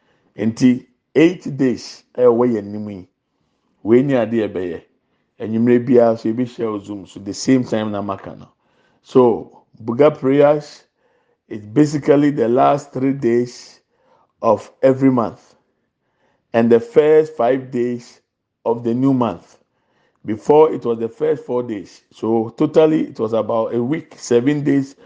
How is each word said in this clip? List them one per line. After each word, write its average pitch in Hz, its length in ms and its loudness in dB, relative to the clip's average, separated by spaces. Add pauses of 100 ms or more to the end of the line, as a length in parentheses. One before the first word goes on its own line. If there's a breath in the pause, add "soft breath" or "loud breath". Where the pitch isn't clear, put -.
(380)
Nti, 123 500 0 (280)
eight 160 420 0
days - 460 -4 (120)
a 123 80 -2
ɛwɔ 120 300 4
yɛn 104 140 -6
anim 104 240 -10
yi, 92 180 -16 (720)
wei 120 200 4
ne 139 120 0
ade 113 220 -2
yɛbɛyɛ. 92 460 -6 (560)
Anwummerɛ 120 480 0
biara 117 320 4
so 113 100 -6
yɛbɛhyia 117 440 -6
wɔ 101 120 -10
Zoom 101 220 -14
so - 120 -20
the 98 140 -12
same 131 300 0
time 110 280 -6
na 101 100 -6
maka 98 340 -10
no. - 140 -20 (540)
So, 117 600 0 (200)
buga 123 340 0
prayers, 143 680 0 (640)
It's 107 160 -14
basically 143 640 2
the 135 180 -2
last 139 460 0
three 135 200 -2
days 120 680 -4 (640)
of 123 280 0 (120)
every 135 280 4
month 110 440 -4 (960)
and 117 180 2
the 117 80 6
first 156 560 2
five 127 360 -2
days 120 500 -6 (440)
of 120 180 -4
the 117 100 -2
new 131 220 0
month. 110 420 -4 (680)
Before, 147 460 2
it 123 140 -8
was 117 140 -4
the 113 100 -6
first 151 360 -6
four 123 180 -4
days. 107 480 -12
So 113 400 -2
totally, 156 560 2
it - 120 -18
was 110 140 -4
about 110 400 -2
a 120 100 -2
week, 151 340 -6
seven 135 460 0
days 139 320 -2 (100)